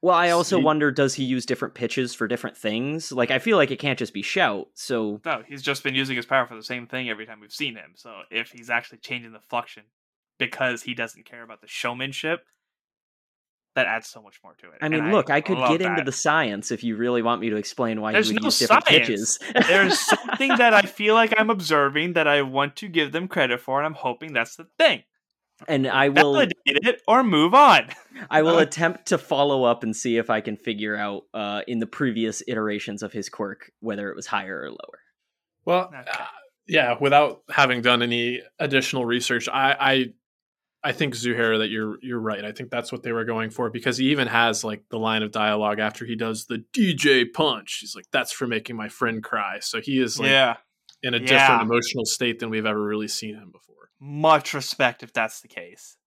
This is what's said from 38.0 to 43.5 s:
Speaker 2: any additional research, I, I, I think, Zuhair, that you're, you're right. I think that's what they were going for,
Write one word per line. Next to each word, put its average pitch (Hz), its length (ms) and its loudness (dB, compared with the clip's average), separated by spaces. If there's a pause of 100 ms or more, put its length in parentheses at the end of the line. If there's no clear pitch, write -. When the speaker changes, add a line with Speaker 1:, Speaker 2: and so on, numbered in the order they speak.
Speaker 2:
any 120 380 -2 (180)
additional 135 460 0
research, 120 440 -2
I, 135 300 2
I, 135 260 2 (800)
I 143 80 -2
think, 131 240 -2
Zuhair, 113 420 0
that 110 120 0
you're, 107 340 -6
you're 123 160 -8
right. 104 260 -6
I 107 60 -10
think 127 180 -12
that's 120 220 -6
what 131 100 -10
they 120 100 -6
were 117 140 -2
going 113 240 -4
for, 117 220 -4